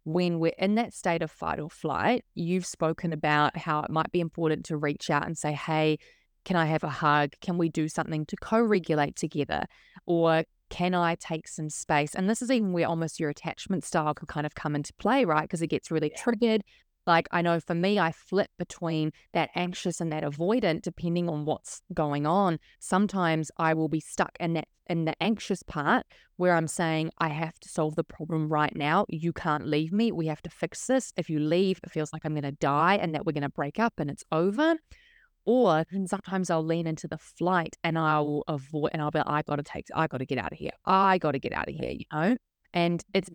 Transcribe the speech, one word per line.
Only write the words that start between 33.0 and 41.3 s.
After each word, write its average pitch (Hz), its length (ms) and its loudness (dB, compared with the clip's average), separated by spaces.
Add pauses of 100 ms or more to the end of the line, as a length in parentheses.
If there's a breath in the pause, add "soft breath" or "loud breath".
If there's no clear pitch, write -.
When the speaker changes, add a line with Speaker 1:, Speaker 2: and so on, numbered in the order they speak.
Speaker 1:
that 151 100 -4
we're 160 100 -2
gonna 143 160 -2
break 147 280 -4
up 233 220 0
and 147 100 -2
it's - 220 -10
over." 208 440 2 (720 soft breath)
Or 202 400 6 (220)
sometimes 190 420 -2
I'll 160 160 2
lean 165 220 0
into 160 200 -6
the 156 120 -8
flight 170 640 -2
and 165 160 0
I 156 200 4
will 147 280 0
avoid, 147 460 -2
and 156 100 -2
I'll 151 80 -2
be 156 80 0
like, - 100 0
"I 147 140 2
gotta 143 180 -4
take, - 320 -10
I 160 140 0
gotta 131 180 -4
get 135 140 -2
out 80 140 -6
of - 40 -16
here. - 140 -8 (140)
I 190 340 4
gotta 151 180 0